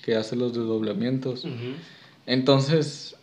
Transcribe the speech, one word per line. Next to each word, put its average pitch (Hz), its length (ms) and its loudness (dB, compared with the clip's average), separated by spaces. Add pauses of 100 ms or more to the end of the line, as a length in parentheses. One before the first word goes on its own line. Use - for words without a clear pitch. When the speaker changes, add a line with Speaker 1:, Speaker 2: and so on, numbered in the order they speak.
Speaker 1:
que 113 100 2
hace 110 220 0
los 123 160 0
desdoblamientos. 117 920 -2
Speaker 2:
Ujú. 131 80 -6 (720)
Speaker 1:
Entonces, 135 960 2